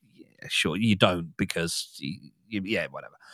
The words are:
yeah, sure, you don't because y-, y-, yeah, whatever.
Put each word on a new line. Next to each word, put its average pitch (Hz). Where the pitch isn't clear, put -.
yeah, -
sure, -
you 107
don't 90
because -
y-, 73
y-, 104
yeah, 92
whatever. 67